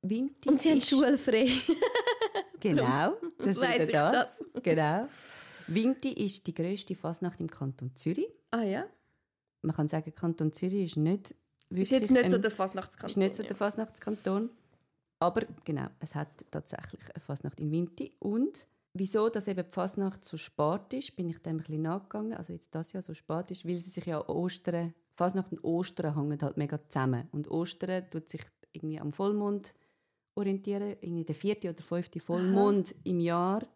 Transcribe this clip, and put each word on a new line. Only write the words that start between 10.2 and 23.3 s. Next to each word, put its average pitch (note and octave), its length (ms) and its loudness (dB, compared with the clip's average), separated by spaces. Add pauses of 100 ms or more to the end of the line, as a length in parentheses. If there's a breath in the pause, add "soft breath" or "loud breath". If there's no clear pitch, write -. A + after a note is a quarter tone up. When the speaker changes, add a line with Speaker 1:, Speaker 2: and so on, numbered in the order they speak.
Speaker 1:
Zürich F#3 380 -2
ist - 60 -4
nicht F3 360 0 (360)
wirklich F#3 120 -2
Speaker 2:
Ist G3 100 2
jetzt C4 200 4
nicht A#3+ 180 6
so F#3 60 6
Speaker 1:
ein G3 80 2
Speaker 2:
der G#3+ 80 2
Fasnachtskanton, F#3+ 580 -4
Speaker 1:
Ist - 80 2
nicht F#3+ 180 2
so G#3+ 60 -8
Speaker 2:
ja. - 60 -6
Speaker 1:
der G3+ 100 -4
Fasnachtskanton. G#3 920 -2 (680)
Aber F3 220 2 (240)
genau, C#3+ 220 -4 (120)
es - 140 -12
hat D3 160 -6 (220)
tatsächlich - 500 -10 (120)
eine D#3+ 80 -12
Fasnacht - 380 -8
in D3+ 120 -2
Winti. F3 480 -4
Und A3+ 480 -2 (260)
wieso, G#3 360 2
dass G#3+ 180 -4
eben F#3 180 -2
die - 60 -20
Fasnacht F#3+ 520 -2
so - 140 -10
spät E3 560 -2
ist, C4+ 220 -8
bin F3 140 -4
ich E3 100 -8
dem E3 180 -6
ein D#3 60 -6
bisschen D#3 180 -6
nachgegangen. G3 520 -4
Also F3 200 -10
jetzt - 220 -16
das D#3+ 180 -6
Jahr F#3 80 -8
so D#3+ 140 -12
spät E3 340 -6